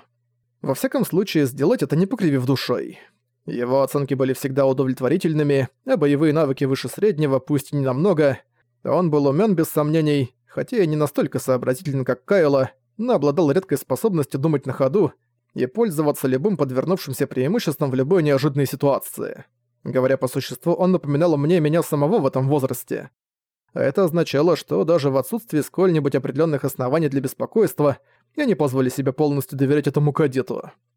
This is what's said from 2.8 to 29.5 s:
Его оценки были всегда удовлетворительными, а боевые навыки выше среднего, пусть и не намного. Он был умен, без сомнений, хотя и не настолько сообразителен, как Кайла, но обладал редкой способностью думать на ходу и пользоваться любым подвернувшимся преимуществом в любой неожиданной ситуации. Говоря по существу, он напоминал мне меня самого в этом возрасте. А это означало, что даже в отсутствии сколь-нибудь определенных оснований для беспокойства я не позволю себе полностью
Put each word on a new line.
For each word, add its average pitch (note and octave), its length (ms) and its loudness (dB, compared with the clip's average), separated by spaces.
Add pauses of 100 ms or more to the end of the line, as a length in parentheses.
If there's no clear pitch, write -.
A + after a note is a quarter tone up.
Его B2 360 0
оценки C#3 320 -2
были C3 200 0
всегда C3+ 320 -2
удовлетворительными, C#3 1040 0 (160)
а B3+ 120 0
боевые D3 360 2
навыки C#3+ 320 0
выше C3 240 -2
среднего, D3+ 500 0
пусть D3 320 -4
и D3 40 -4
не C#3 80 0
намного. C#3+ 560 2 (440)
Он E3 260 0
был D3 180 2
умен, F3+ 280 2
без D#3+ 140 0
сомнений, D3+ 680 0 (100)
хотя - 320 -6
и F3+ 100 4
не D3+ 80 0
настолько D3+ 440 -2
сообразителен, C3 640 -2
как B2 220 -6
Кайла, C#3+ 460 2 (260)
но A#3 160 -2
обладал D3 380 2
редкой D3+ 260 0
способностью D3 600 -2
думать D3 260 0
на C3 80 -6
ходу D3 400 2 (400)
и B2+ 120 -2
пользоваться D3+ 640 -2
любым C#3+ 300 0
подвернувшимся C#3 720 -2
преимуществом C#3+ 640 -2
в C3 40 -2
любой D3+ 280 2
неожиданной C#3+ 420 2
ситуации. - 800 -4 (380)
Говоря C3 340 0
по C3 100 -2
существу, C#3 460 -4
он F3+ 180 2
напоминал D3+ 460 2
мне D#3+ 220 2
меня D3+ 220 2
самого D#3 380 0
в C#3 80 2
этом C3 220 0
возрасте. C3 600 -4 (640)
А B2+ 80 -4
это C3+ 220 2
означало, D#3+ 520 2
что F3+ 280 -2
даже D3+ 260 2
в C3+ 80 0
отсутствии D3+ 440 -2
сколь-нибудь D#3 540 0
определенных C3+ 480 -2
оснований C#3 440 -2
для C#3 140 -2
беспокойства C#3+ 800 0 (360)
я D4+ 100 -2
не G#3 100 2
позволю C3 340 0
себе C3 240 -2
полностью C#3+ 440 -2